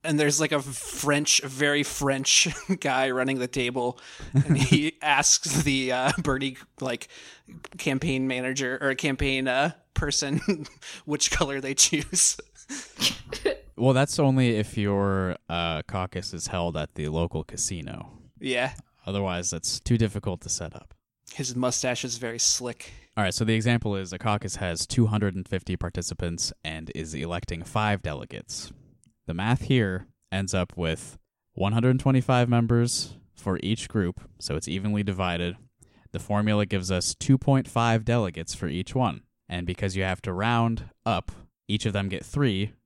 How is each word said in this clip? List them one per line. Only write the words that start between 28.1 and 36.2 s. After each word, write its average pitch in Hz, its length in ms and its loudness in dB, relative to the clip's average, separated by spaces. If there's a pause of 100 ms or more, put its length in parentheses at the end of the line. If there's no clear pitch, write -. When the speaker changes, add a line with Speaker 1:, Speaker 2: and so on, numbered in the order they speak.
Speaker 2:
The 85 80 -6
math 107 280 0
here 101 440 2 (240)
ends 98 240 -2
up 90 220 0
with 82 420 -4 (360)
one 98 180 0
hundred 123 260 4
twenty-five 127 500 4
members 120 680 2 (180)
for - 260 -2
each - 280 -2
group, 92 320 0 (180)
so - 160 -6
it's 80 140 -4
evenly 104 340 -2
divided. 90 540 -2 (560)
The 82 80 -6